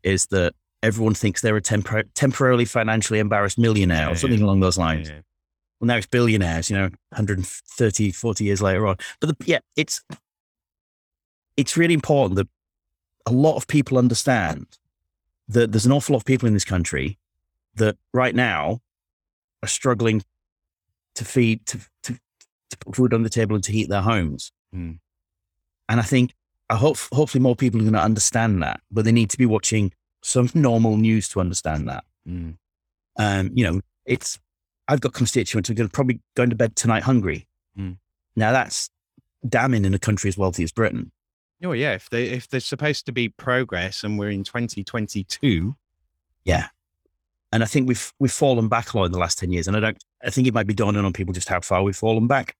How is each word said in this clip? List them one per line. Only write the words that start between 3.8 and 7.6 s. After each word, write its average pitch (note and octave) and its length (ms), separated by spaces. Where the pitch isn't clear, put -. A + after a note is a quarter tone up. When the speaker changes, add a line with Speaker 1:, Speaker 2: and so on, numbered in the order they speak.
Speaker 1:
or D#2 40
Speaker 2:
Yeah, F2 60
Speaker 1:
something A2 240
Speaker 2:
yeah. G#2 60
Speaker 1:
along G2 140
those F2+ 180
lines. D#2 320
Speaker 2:
Yeah. D2+ 100
Speaker 1:
Well, A#2 80
now A#2+ 100
it's G#2+ 100
billionaires, G#2 640
you G2+ 60
know, F#2+ 120
hundred G2 320
thirty, - 680